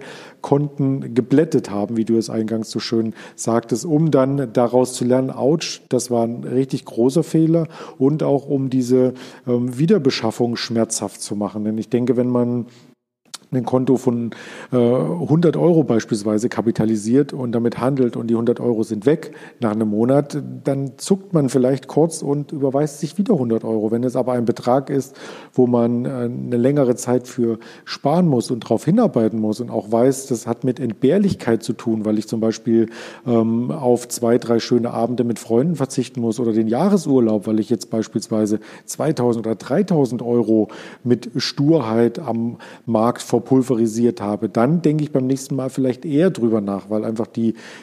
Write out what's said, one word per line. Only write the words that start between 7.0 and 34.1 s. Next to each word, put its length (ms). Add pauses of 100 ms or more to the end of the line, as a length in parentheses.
Fehler 460 (320)
und 240
auch 240
um 240
diese, 420 (340)
ähm, 300
Wiederbeschaffung 800
schmerzhaft 640
zu 140
machen. 280
Denn 140
ich 120
denke, 280
wenn 120
man 360 (840)
ein 140
Konto 320
von, 340 (400)
äh, 60
hundert 800
Euro 260
beispielsweise 640
kapitalisiert 840
und 180
damit 280
handelt 380
und 80
die 100
hundert 240
Euro 220
sind 240
weg 300 (240)
nach 140
einem 160
Monat, 520 (220)
dann 340
zuckt 360
man 160
vielleicht 380
kurz 360
und 280
überweist 480
sich 200
wieder 180
hundert 260
Euro. 280
Wenn 120
es 120
aber 180
ein 120
Betrag 440
ist, 260 (380)
wo 140
man, 380
äh, 40
eine 480
längere 380
Zeit 320
für 320 (260)
sparen 420
muss 220
und 120
drauf 240
hinarbeiten 540
muss 220
und 80
auch 220
weiß, 360
das 200
hat 160
mit 160
Entbehrlichkeit 840
zu 120
tun, 320
weil 120
ich 100
zum 120
Beispiel, 500 (380)
ähm, 420
auf 380
zwei, 320